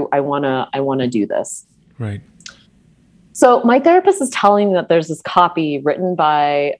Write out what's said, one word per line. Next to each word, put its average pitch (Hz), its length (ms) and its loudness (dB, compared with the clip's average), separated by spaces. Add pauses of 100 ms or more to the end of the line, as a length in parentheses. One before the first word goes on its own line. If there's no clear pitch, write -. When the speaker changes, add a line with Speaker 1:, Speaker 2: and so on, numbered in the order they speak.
(120)
Speaker 1:
I 143 80 0
wanna, 139 540 -2
I 139 60 -4
wanna 135 280 -2
do 110 180 -2
this." - 380 -8 (340)
Speaker 2:
Right. 101 220 -8 (1120)
Speaker 1:
So 247 320 4
my 247 160 4
therapist 370 400 2
is 254 100 -4
telling 208 380 2
me 190 60 0
that 170 160 -2
there's 165 180 2
this 156 140 -8
copy 165 560 0
written 170 360 -2
by 147 640 0